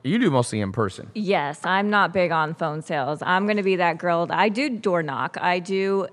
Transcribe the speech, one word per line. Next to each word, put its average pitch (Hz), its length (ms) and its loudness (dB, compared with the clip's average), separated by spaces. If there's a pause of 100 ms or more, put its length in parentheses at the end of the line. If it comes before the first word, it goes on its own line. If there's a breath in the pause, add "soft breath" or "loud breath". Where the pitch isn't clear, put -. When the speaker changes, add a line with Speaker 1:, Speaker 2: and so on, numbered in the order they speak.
Speaker 1:
You 170 160 0
do 226 120 4
mostly 120 300 2
in 95 120 -2
person. 107 420 -4
Speaker 2:
Yes, 170 500 -2
I'm 196 260 0
not 190 240 2
big 180 180 2
on 160 220 0
phone 156 260 -4
sales. 151 420 -4
I'm 185 240 2
gonna 208 160 0
be 190 140 2
that 170 220 2
girl. 170 320 0
I 180 180 2
do 262 220 -2
door 196 320 0
knock. 131 360 -4
I 180 200 2
do, 190 540 -2